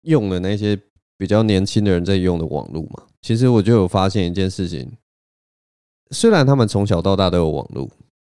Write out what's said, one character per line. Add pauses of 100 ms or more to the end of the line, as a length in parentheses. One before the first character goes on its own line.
用
了
那
些 (360)
比
较
年
轻
的
人
在
用
的
网
络
嘛， (180)
其
实
我
就
有
发
现
一
件
事
情， (1120)
虽
然
他
们
从
小
到
大
都
有
网
络， (380)